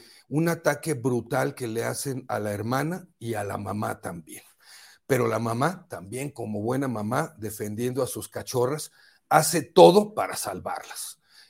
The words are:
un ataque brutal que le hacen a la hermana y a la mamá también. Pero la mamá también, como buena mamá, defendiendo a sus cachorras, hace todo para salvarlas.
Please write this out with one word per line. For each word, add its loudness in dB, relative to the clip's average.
un 2
ataque -2
brutal 0
que -6
le -2
hacen -6
a -2
la -2
hermana -4
y -6
a -4
la -6
mamá -6
también. -12
Pero 2
la 0
mamá -2
también, -10
como -8
buena -2
mamá, -4
defendiendo -4
a 0
sus -10
cachorras, -2
hace 4
todo 8
para -2
salvarlas. -8